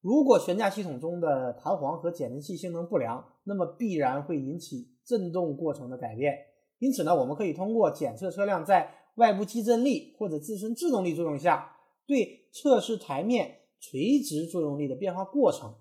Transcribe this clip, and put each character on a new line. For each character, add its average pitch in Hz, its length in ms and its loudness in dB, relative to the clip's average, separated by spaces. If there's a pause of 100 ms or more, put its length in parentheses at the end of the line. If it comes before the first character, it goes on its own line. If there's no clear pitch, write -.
如 269 240 4
果 247 140 8
悬 180 180 0
架 208 140 2
系 202 120 -6
统 151 160 -6
中 170 220 -4
的 135 320 2
弹 180 240 -2
簧 151 240 -4
和 170 100 -2
减 143 200 -6
震 135 100 -10
器 170 160 -10
性 175 160 -8
能 170 140 -6
不 175 100 -4
良， 123 260 -2 (220)
那 202 100 -6
么 180 120 -2
必 196 280 -4
然 143 280 0
会 156 160 -4
引 139 200 -6
起 123 360 -12 (100)
振 190 260 -2
动 165 240 -2
过 151 200 -2
程 127 160 -12
的 127 80 -10
改 117 160 -8
变。 135 200 0 (440)
因 262 120 0
此 175 140 -2
呢， 170 100 4
我 139 100 4
们 143 120 -4
可 208 80 -4
以 170 80 0
通 190 220 -4
过 208 160 4
检 170 260 -4
测 185 140 -6
车 196 160 -2
辆 180 180 -2
在 175 300 4 (220)
外 220 180 6
部 202 100 -2
激 226 180 -4
震 233 220 4
力 254 340 0
或 214 80 -4
者 156 120 -2
自 202 180 -8
身 220 180 -4
制 349 160 -2
动 202 140 2
力 170 100 0
作 170 100 -2
用 151 140 -2
下， - 380 0 (300)
对 - 460 0
测 254 280 4
试 220 160 -4
台 143 260 -4
面 226 340 0 (240)
垂 220 400 2
直 160 260 -4
作 170 160 -2
用 143 160 -2
力 147 80 -2
的 131 80 -2
变 185 200 -4
化 190 100 -4
过 254 260 4
程 - 300 -6